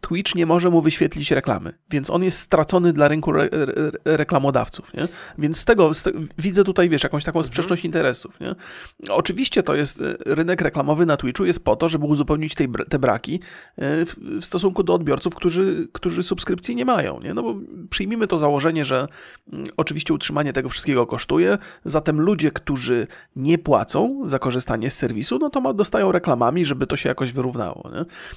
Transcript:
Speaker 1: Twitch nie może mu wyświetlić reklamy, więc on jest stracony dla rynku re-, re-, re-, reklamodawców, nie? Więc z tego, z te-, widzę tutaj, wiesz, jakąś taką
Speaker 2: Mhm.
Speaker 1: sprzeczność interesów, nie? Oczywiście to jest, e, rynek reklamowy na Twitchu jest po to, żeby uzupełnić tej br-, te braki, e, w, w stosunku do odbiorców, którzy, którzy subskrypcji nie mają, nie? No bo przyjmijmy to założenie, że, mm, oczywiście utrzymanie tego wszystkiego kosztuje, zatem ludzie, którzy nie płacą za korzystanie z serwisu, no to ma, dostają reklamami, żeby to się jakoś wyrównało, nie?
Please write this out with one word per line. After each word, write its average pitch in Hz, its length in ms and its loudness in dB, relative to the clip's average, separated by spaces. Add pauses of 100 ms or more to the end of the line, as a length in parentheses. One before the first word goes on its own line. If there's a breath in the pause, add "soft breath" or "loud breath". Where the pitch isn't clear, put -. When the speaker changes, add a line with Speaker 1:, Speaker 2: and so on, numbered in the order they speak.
Speaker 1:
Twitch - 340 -4
nie 170 120 2
może 175 240 4
mu 170 120 6
wyświetlić 156 480 0
reklamy, 104 420 0 (180)
więc 139 200 -2
on 175 140 2
jest 185 140 0
stracony 175 540 4
dla 147 160 6
rynku 156 220 -2
re-, 156 220 4
re-, 147 240 0
re-, 151 400 0
reklamodawców, 139 800 0
nie? 156 140 -4 (300 loud breath)
Więc 151 200 0
z - 60 0
tego, 185 300 6
z - 80 -2
te-, - 100 0 (260)
widzę 190 260 4
tutaj, 185 240 4
wiesz, 156 160 2
jakąś 147 200 -2
taką 165 140 -2
Speaker 2:
Mhm. 160 140 0
Speaker 1:
sprzeczność 175 320 -2
interesów, 156 560 -2
nie? - 140 -8 (560 loud breath)
Oczywiście - 520 0
to 151 120 0
jest, 143 260 0
e, - 160 -4 (100)
rynek 165 340 0
reklamowy 151 460 2
na 151 100 4
Twitchu 135 280 -2
jest 175 200 0
po - 120 2
to, 165 120 2
żeby 156 180 -2
uzupełnić 151 480 0
tej 135 140 0
br-, 117 200 -4
te 143 100 0
braki, 127 360 0
e, 180 60 -4 (640 loud breath)
w, - 100 -10 (240)
w 165 40 -10
stosunku 190 380 0
do 180 120 2
odbiorców, 156 400 0
którzy, 180 580 0
którzy 180 300 -4
subskrypcji 180 540 -4
nie 247 80 -2
mają, 160 360 0
nie? - 140 -8
No 233 80 -4
bo 226 120 -4 (360)
przyjmijmy 214 360 -2
to 180 120 2
założenie, 147 460 2
że, 131 220 0 (460 loud breath)
mm, 135 140 -8 (100)
oczywiście 156 380 -2
utrzymanie 147 380 -2
tego 131 160 -2
wszystkiego 123 380 0
kosztuje, 180 520 0 (260 loud breath)
zatem 151 360 0
ludzie, 165 320 2
którzy 123 540 -2 (300 loud breath)
nie 139 220 2
płacą 220 640 2
za 143 140 0
korzystanie 123 520 -2
z - 80 -4
serwisu, 123 400 -2
no 294 120 0
to 277 100 -2
ma, 262 120 0
dostają 202 400 2
reklamami, 156 540 2
żeby 135 200 -2
to 147 100 -2
się - 120 -2
jakoś 131 240 -2
wyrównało, 120 600 -4
nie? 160 100 -6 (320 loud breath)